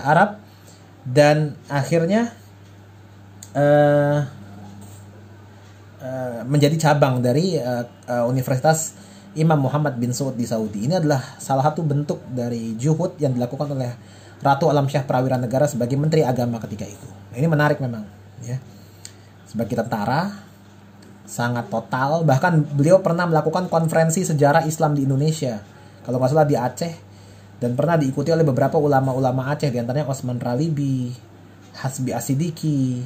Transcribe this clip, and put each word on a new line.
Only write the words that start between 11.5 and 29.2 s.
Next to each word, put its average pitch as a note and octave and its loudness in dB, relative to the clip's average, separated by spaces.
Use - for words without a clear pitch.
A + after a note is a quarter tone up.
satu D#3 -2
bentuk D3 -2
dari A#2+ -6
juhud D#3 -2
yang C#3 0
dilakukan C3 -4
oleh C3 -6
Ratu C#3 2
Alamsyah C#3 2
Prawira B2+ 0
Negara B2+ 0
sebagai A#2+ -2
Menteri D#3 2
Agama A#2+ -2
ketika G2+ -10
itu. - -16
Nah, A#2 -14
ini E3 2
menarik D3 2
memang, A2+ -6
ya. B2+ -8
Sebagai A2 -4
tentara, A#2 -2
sangat A#2+ -4
total. C3 -2
Bahkan D3 2
beliau F3+ 6
pernah F3 0
melakukan D#3+ 0
konferensi E3 2
sejarah D#3 4
Islam D3+ 0
di C#3 0
Indonesia, C3+ 0
kalau B2 -2
nggak B2+ 2
salah D#3 4
di C#3+ 2
Aceh, B2+ -4
dan B2 -2
pernah D#3 2
diikuti C#3 0
oleh D#3+ 4
beberapa C3+ 2
ulama-ulama C3 0